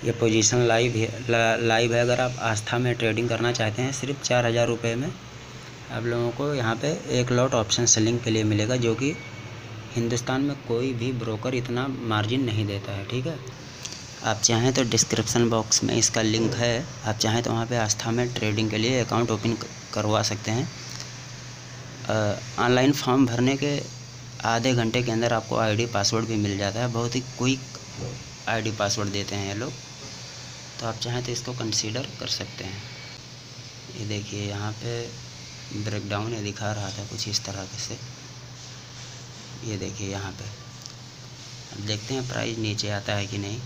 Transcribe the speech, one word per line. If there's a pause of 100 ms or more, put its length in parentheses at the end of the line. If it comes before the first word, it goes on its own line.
ये
position
live
है, (140)
ला-,
live
है।
अगर
आप
आस्था
में
trading
करना
चाहते
हैं
सिर्फ
चार
हज़ार
रुपये
में, (800)
आप
लोगों
को
यहाँ
पे (200)
एक
lot
option
selling
के
लिए
मिलेगा,
जो
कि (800)
हिंदुस्तान
में (120)
कोई
भी
broker
इतना
margin
नहीं
देता
है।
ठीक
है, (840)
आप
चाहें
तो
description
box
में
इसका
link
है, (200)
आप
चाहें
तो
वहाँ
पे
आस्था
में
trading
के
लिए
account
open
क-, (260)
करवा
सकते
हैं। (1400)
अ, (440)
online
form
भरने
के (760)
आधे
घंटे
के
अंदर
आपको
आईडी
password
भी
मिल
जाता
है।
बहुत
ही
क्विक (880)
आईडी
password
देते
हैं
ये
लोग, (1080)
तो
आप
चाहें
तो
इसको
consider (140)
कर
सकते
हैं। (1120)
ये
देखिए
यहाँ
पे (800)
breakdown
ये
दिखा
रहा
था
कुछ
इस
तरह (140)
से। (1700)
ये
देखिए
यहाँ
पे, (1300)
अब
देखते
हैं
price
नीचे
आता
है
कि
नहीं।